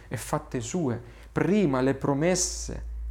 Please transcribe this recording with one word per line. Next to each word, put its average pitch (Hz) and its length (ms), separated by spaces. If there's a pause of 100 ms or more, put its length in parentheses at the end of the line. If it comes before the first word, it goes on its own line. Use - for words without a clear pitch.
e 123 80
fatte - 440
sue 120 400 (320)
prima 151 480
le 131 140
promesse - 1000 (160)